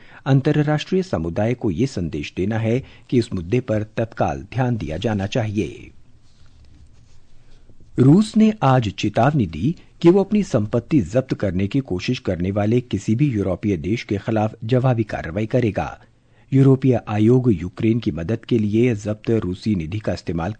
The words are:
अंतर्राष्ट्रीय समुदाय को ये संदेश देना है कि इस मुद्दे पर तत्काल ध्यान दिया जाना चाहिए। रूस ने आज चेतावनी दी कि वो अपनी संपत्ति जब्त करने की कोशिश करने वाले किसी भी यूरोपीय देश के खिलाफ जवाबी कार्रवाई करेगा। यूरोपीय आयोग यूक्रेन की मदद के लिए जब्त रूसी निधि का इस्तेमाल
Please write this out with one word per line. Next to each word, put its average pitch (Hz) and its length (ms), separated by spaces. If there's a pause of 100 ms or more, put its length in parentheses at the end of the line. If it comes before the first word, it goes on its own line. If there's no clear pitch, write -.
(260)
अंतर्राष्ट्रीय 151 800
समुदाय 101 500
को 120 180
ये 95 160
संदेश 76 500
देना 101 200
है 110 220 (300)
कि 131 80
इस 113 160
मुद्दे 92 260
पर 107 240 (140)
तत्काल 98 440 (120)
ध्यान 123 240
दिया 78 200
जाना 101 300
चाहिए। 104 640 (2000)
रूस 156 380
ने 220 140 (120)
आज 127 260
चेतावनी 113 560
दी 87 300 (260)
कि 170 80
वो 196 140
अपनी 208 200
संपत्ति 120 600
जब्त 107 300
करने 95 340
की 139 180
कोशिश 98 340
करने 90 320
वाले 104 300
किसी 104 340
भी 143 140
यूरोपीय 98 480
देश 90 260
के 101 140
खिलाफ 110 460
जवाबी 120 420
कार्रवाई 80 400
करेगा। 107 520 (540)
यूरोपीय 131 560
आयोग 113 440
यूक्रेन 107 480
की 110 120
मदद 82 340
के 120 140
लिए 110 360
जब्त 104 340 (140)
रूसी 90 320
निधि 87 240
का 98 140
इस्तेमाल 87 460